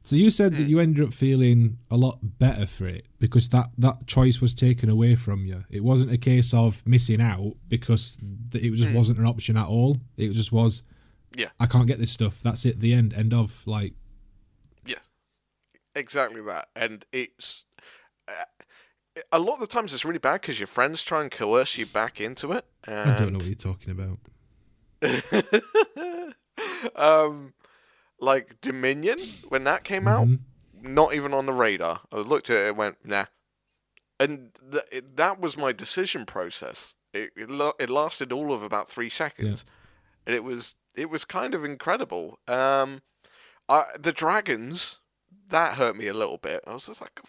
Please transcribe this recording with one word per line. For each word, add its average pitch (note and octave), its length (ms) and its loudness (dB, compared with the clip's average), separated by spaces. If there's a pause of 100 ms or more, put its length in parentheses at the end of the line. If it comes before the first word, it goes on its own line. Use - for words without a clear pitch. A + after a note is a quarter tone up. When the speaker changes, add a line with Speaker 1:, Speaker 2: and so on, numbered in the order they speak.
Speaker 1:
So - 140 0
you G#3 140 8
said G3 240 4
that D3 100 0
Speaker 2:
Mm. C#3 40 0
Speaker 1:
you D#3 120 4
ended D#3 260 4
up A2 60 -4
feeling B2 640 4 (120)
a A#2 60 2
lot B2+ 260 2
better A2 440 2
for - 220 -8
it F2 160 -10 (140)
because A#2 320 4
that, B2 180 2 (100)
that B2 280 2
choice B2+ 340 4
was B2 140 2
taken B2 340 2
away A#2 260 6
from G#2 300 -2
you. F#2 260 -8
It G2+ 140 -6
wasn't C3 280 4
a B2 60 2
case B2 360 4
of A#2 320 4
missing A#2 340 4
out G#2 340 0 (140)
because - 480 0 (340)
th-, A#2+ 140 -4
it A#2 120 0
just A2+ 160 4
Speaker 2:
Mm. - 40 0
Speaker 1:
wasn't A#2 220 4
an A2+ 80 4
option A#2 320 0
at G#2+ 80 0
all. A#2+ 320 2 (180)
It A2 160 -2
just G#2+ 200 0
was, A2+ 300 4 (540)
Speaker 2:
Yeah. A#2 140 -2 (100)
Speaker 1:
"I A#2+ 60 2
can't B2 200 4
get A#2+ 120 0
this A#2 120 -2
stuff. G#2 320 -2
That's A#2 220 -4
it. A2+ 160 0
The A#2 140 4
end. A#2 180 4
End A2 220 0
of." A2 320 0
Like G#2+ 260 -4 (920)
Speaker 2:
Yeah. B2+ 140 -10 (920)
Exactly B2 480 -4
that. F#2 320 -10
And A2 380 -6
it's, - 540 -8 (600)
uh, F#2+ 60 -16 (1000)
a E3+ 60 2
lot F#3 160 -2
of C4+ 60 -12
the A3+ 60 -8
times G#3+ 260 -6
it's B2+ 140 -8
really E3 120 -6
bad D3+ 220 0
'cause A#2 180 -8
your G2+ 80 -8
friends C#3+ 360 -2
try D#3+ 180 -4
and C#3+ 100 -8
coerce A#2 460 0
you B2 80 -6
back A2 380 -4
into B2+ 300 -8
it. A#3+ 120 -6 (240)
Speaker 1:
I - 20 -12
don't G#2 280 0
know G#2+ 80 2
Speaker 2:
And F#2+ 100 -4
Speaker 1:
what F2+ 100 -6
you're F#2+ 80 -6
talking F#2+ 360 -10
about. F#2+ 280 -8 (840)
Speaker 2:
<laughs> E4 1300 -2 (640)
Um, D3+ 580 2 (680)
like C3 400 0
Dominion, D3 580 -2 (300)
when C3 160 -2
that C#3+ 200 0
came F#3+ 220 -4
out, A2+ 200 4
Speaker 1:
Mm-hmm. B2+ 680 -4
Speaker 2:
not D3+ 200 4
even C#3+ 180 -4
on C3+ 140 0
the C3+ 80 -2
radar. F#2+ 460 0 (120)
I - 40 -8
looked A#2 340 -2
at A#2 60 4 (100)
it - 20 0
and G#2 80 -4
went, G#2 280 -4
"Nah." G2+ 220 -2 (920)
And C3+ 320 -2 (200)
th-, C#3+ 220 -4
it, C3 240 -12
that F#3 240 0
was D#3 160 -6
my C#3 160 -2
decision C3+ 540 -6
process. - 680 -10 (200)
It, G#2 220 -6
it, A2 140 -14
lo-, C#3+ 300 -2
it B2+ 100 -2
lasted C#3+ 420 -2
all C#3+ 200 -6
of A2 100 -6
about G#2 280 -6
three A#2+ 180 -8
seconds. A2 580 -6
Speaker 1:
Yeah. - 60 -20 (540)
Speaker 2:
And A#2 100 -2
it A2+ 80 -4
was, B2 300 -8 (200)
it D#3 140 -8
was D#3 160 -6
kind A#3+ 300 -6
of D#3+ 100 -6
incredible. C#3+ 840 -6
Um, C3+ 540 0 (680)
I, D3+ 160 6 (140)
the D#3 140 -2
dragons, D#3+ 880 -2 (480)
that D#3+ 260 0
hurt A#2+ 220 0
me G#2 120 -8
a G2+ 60 -6
little G#2 240 -4
bit. D#2 280 -8
I A2 80 -14
was B2 120 -14
just - 140 -18
like - 280 -20